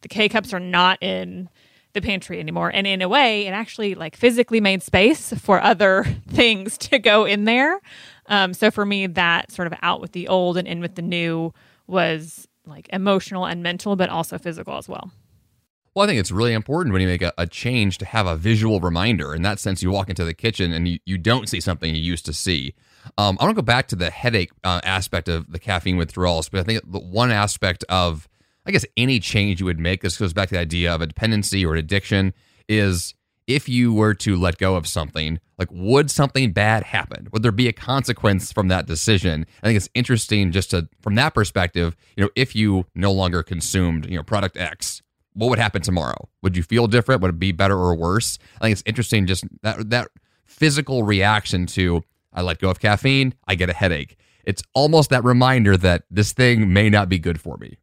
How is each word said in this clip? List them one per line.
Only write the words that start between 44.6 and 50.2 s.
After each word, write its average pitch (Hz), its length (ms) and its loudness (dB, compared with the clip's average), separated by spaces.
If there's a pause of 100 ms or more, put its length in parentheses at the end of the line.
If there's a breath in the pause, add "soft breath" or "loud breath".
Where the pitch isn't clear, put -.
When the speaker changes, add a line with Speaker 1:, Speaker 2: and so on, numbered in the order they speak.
Speaker 2:
what 110 160 0
would 127 100 2
happen 104 220 0
tomorrow? 80 460 -2 (160)
Would 90 140 2
you 87 60 0
feel 117 240 2
different? 117 340 2
Would 92 80 2
it 82 100 -4
be 95 140 0
better 98 240 2
or 90 180 2
worse? 87 420 -2 (220 soft breath)
I 113 60 -2
think 110 80 4
it's 95 120 -4
interesting 107 400 0
just 92 200 -2 (180)
that, 107 260 -4
that 120 200 -2 (360)